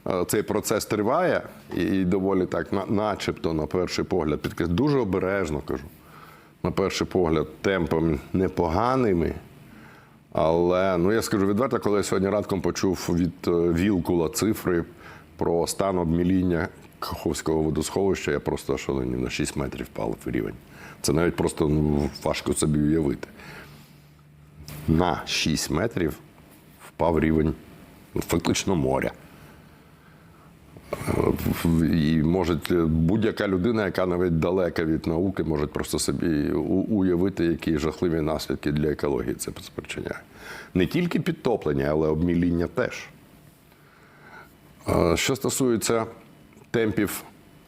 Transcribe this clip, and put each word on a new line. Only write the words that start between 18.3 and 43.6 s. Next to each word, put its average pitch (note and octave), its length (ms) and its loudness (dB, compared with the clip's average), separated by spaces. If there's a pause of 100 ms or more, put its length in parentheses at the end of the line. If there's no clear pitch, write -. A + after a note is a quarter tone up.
я C#2+ 80 0
просто C#2+ 340 -4
ошаленів, B1+ 480 -2
на A#1+ 80 -2
шість - 260 -4
метрів C2+ 300 -4
впав - 400 -6
рівень. A1 280 -2 (480)
Це - 120 0
навіть E2 220 4
просто, E2 320 0
ну, D2+ 420 2 (140)
важко C2+ 300 -2
собі D2+ 260 2
уявити. D2+ 480 0 (1600)
На D#2+ 380 4
шість - 460 -2
метрів E2 420 0 (720)
впав E2 320 0
рівень, D#2 340 4 (600)
ну, - 80 -2
фактично - 540 0
моря. C2+ 360 0 (1800)
Е, - 40 -6 (640)
в-, E2 200 4
і D#2 400 4
може, E2+ 360 2 (120)
е, F2+ 40 4 (100)
будь-яка F#2+ 640 2
людина, G2+ 380 2
яка F#2 200 0
навіть F2 340 2
далека F2 460 2
від D#2 220 0
науки, F2+ 360 0
може D2+ 240 0
просто - 320 -4
собі D2+ 520 0
у-, D#2 100 0 (360)
уявити, F#2 480 2
які E2 320 0
жахливі D#2+ 440 0
наслідки D2 500 -2
для D2 160 0
екології C2 480 -2
це - 160 -8 (100)
спричиняє. - 580 -10 (540)
Не F2+ 120 4
тільки F3 340 0
підтоплення, F#2+ 640 0
але D#2 220 2
обміління E2+ 600 2
теж. - 380 -4 (1800)